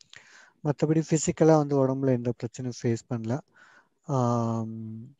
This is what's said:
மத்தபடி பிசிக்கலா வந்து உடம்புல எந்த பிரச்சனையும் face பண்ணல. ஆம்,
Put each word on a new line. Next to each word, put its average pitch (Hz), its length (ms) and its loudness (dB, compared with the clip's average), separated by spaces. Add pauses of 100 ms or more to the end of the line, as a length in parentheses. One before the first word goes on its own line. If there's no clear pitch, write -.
(640)
மத்தபடி 156 380 0
பிசிக்கலா 160 540 4
வந்து 143 300 2
உடம்புல 135 200 -2
எந்த 123 260 2
பிரச்சனையும் 123 500 -8
face 117 260 0
பண்ணல. 117 300 -4 (640)
ஆம், 113 1160 -2